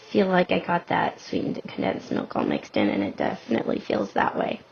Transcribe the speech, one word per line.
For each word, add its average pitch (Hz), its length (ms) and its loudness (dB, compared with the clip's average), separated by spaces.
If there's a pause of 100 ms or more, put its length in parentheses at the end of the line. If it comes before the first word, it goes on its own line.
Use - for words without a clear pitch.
(120)
feel 208 160 4
like 180 240 4
I 185 80 2
got 175 280 0
that - 320 0
sweetened - 480 -4
condensed - 440 -4
milk - 240 -4
all - 100 0
mixed - 320 -2
in, 104 120 4
and 98 140 0
it 95 140 -4
definitely - 600 -2
feels - 340 -2
that - 240 2
way. - 240 -2 (100)